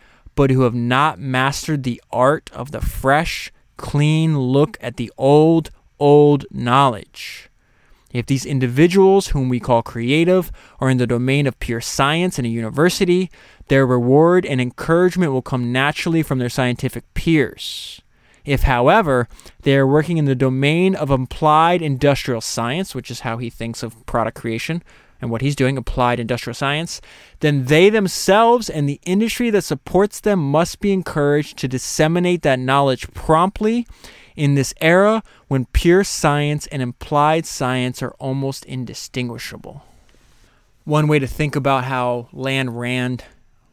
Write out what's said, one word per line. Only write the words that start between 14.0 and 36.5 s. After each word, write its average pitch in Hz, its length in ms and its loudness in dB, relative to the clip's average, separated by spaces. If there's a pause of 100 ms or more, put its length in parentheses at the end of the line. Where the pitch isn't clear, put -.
and 135 160 -2
encouragement 170 720 0
will 131 80 -2
come 123 320 -4
naturally 151 500 -2
from 131 160 -2
their 123 80 -4
scientific 123 680 -4
peers. - 880 -2 (440)
If, 139 180 0
however, 135 640 4 (360)
they 139 120 4
are 135 120 4
working 151 300 2
in 151 80 0
the 135 100 2
domain 143 600 2
of 147 140 -4
applied 156 720 2
industrial 139 580 0
science," 127 560 -6
which 127 160 -10
is - 100 -12
how 117 160 -6
he 120 120 -8
thinks 117 340 -10
of - 220 -14
product 113 320 -4
creation 120 440 -6 (380)
and 120 100 -8
what 117 120 -4
he's 139 140 -2
doing, 135 220 0
applied 120 420 -2
industrial 120 340 -6
science, 147 480 -6 (380)
"then 139 260 0
they 156 240 6
themselves 220 800 2
and 147 180 -2
the 143 160 -6
industry 214 460 0
that 202 140 2
supports - 580 -2
them 208 180 0
must 151 400 -2
be 202 140 0
encouraged 147 640 -2
to 147 100 -6
disseminate 165 760 0
that 135 160 2
knowledge 135 540 0
promptly 214 760 0 (480)
in 143 180 2
this 139 280 0
era 196 420 4 (240)
when 131 240 -2
pure 180 320 4
science 147 640 -2